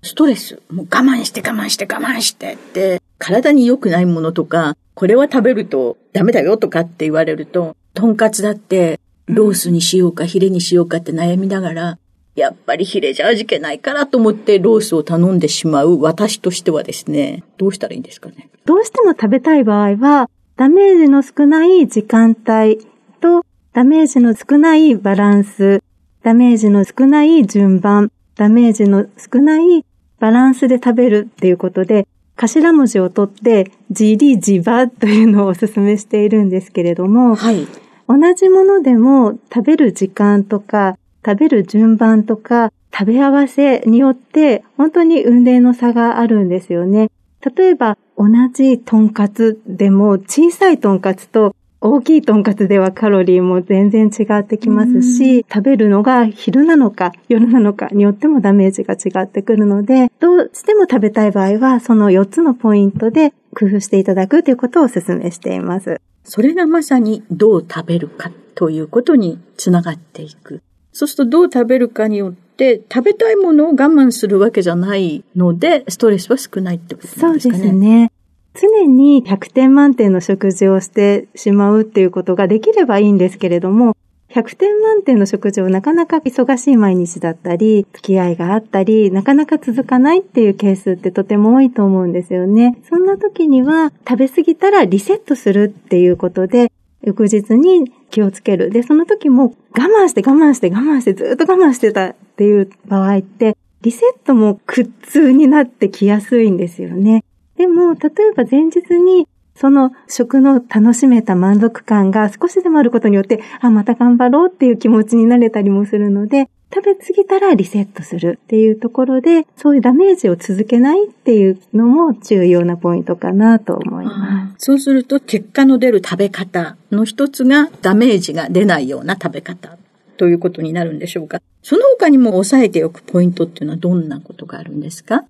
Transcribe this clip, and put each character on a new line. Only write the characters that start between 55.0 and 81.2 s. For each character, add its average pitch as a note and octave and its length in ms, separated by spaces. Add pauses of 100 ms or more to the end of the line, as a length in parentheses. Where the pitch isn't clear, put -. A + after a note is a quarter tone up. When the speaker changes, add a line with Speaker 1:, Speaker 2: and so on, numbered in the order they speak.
Speaker 2:
し、 B3 380
Speaker 1:
う - 20
ん。 - 100
Speaker 2:
食 G#3+ 120
べ C4+ 120
る G#3+ 140
の G3+ 120
が B3 240
昼 A3 380
な E4 140
の B3 140
か F3 200 (160)
夜 A#3 180
な A#3 140
の G#3 140
か - 180
に G3+ 120
よ G3+ 80
っ - 20
て D4 160
も D4 100
ダ G3 140
メ F#3+ 160
ー - 20
ジ - 140
が F#3+ 80
違 F#3+ 320
っ - 20
て - 140
く A3 120
る G#3+ 120
の G3+ 180
で、 B3+ 260 (120)
ど F4 140
う - 180
し - 100
て G#4+ 120
も G#4 80
食 B3 180
べ G#3 100
た G#3+ 160
い G3+ 40
場 G3 120
合 G3+ 160
は、 B3+ 220
そ A#3+ 120
の G#3 160
四 F#3+ 160
つ B3 160
の D4+ 120
ポ A3+ 200
イ G3+ 120
ン G3 60
ト A3 200
で D4+ 220 (200)
工 - 120
夫 G3+ 160
し - 60
て G3 120
い F#3+ 60
た F#3+ 100
だ F#3+ 120
く D4+ 160
と C#4 80
い - 20
う B3 40
こ B3 120
と E4+ 120
を C#4+ 40
お - 20
勧 F3+ 300
め F3 140
し - 60
て F#3 180
い - 40
ま F3+ 220
す。 - 180 (240)
Speaker 1:
そ - 180
れ C#4+ 120
が F4 140
ま D#4+ 160
さ C4+ 160
に G#3+ 300
ど G3 280
う E3 120
食 E3 160
べ E3+ 140
る - 80
か - 240 (240)
と E3 140
い D#3 100
う D#3 80
こ A3+ 140
と D4+ 160
に F3 200 (200)
つ - 120
な F3 120
が E3+ 100
っ D3 60
て - 240
い D#3 120
く。 - 280 (320)
そ - 100
う D4 60
す - 80
る C#4 80
と A#3 40
ど D#4 120
う F4+ 100
食 A#3+ 140
べ B3+ 140
る A#3 100
か G#3+ 180
に G#3 100
よ G3 120
っ F3+ 40
て、 A#3 560
食 A#3+ 180
べ G#4 60
た A4+ 160
い A4 60
も F#4 160
の D4+ 140
を - 60
我 - 20
慢 C4+ 380
す A3+ 140
る G3 140
わ G#3+ 120
け G#3+ 100
じ F3+ 80
ゃ E3+ 60
な F#3+ 200
い F3 300 (100)
の F3 240
で、 D4 300
ス - 80
ト A3+ 120
レ G3+ 80
ス F#3 140
は B3+ 60
少 - 240
な F#3 100
い E3+ 60
っ - 20
て - 160
こ - 60
と - 180
な E4 120
ん - 20
で D4+ 80
す B3 80
か A#3 80
ね。 - 20
Speaker 2:
そ F#3+ 60
う - 20
で F#3+ 60
す - 20
ね。 A3+ 360 (440)
常 G#4 300
に C4+ 400
百 G3 220
点 C4 260
満 C#4+ 220
点 G#3 180
の F3+ 80
食 G3 300
事 F#3+ 160
を F#3+ 120
し F#3+ 80
て G3+ 460